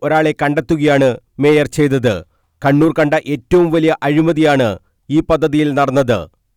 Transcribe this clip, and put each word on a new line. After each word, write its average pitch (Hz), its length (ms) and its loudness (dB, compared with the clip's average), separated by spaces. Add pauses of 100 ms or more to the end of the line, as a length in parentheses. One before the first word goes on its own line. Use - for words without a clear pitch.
ഒരാളെ 156 300 0 (100)
കണ്ടെത്തുകയാണ് 147 640 0 (360)
മേയർ 147 240 2 (100)
ചെയ്തത്. 131 380 0 (500)
കണ്ണൂർ 147 340 2
കണ്ട 151 160 0 (180)
ഏറ്റവും 170 420 0
വലിയ 160 180 2 (140)
അഴിമതിയാണ് 147 600 2 (480)
ഈ 156 140 2
പദ്ധതിയിൽ 151 400 0 (100)
നടന്നത്. 131 400 0 (380)